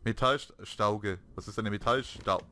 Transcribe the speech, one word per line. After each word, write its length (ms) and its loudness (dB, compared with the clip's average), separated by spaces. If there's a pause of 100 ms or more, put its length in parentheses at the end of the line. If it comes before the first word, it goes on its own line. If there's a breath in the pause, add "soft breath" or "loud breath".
Metallstauge. 1120 0 (160)
Was 140 -10
ist 100 -6
eine 120 0
Metallstauge? 800 0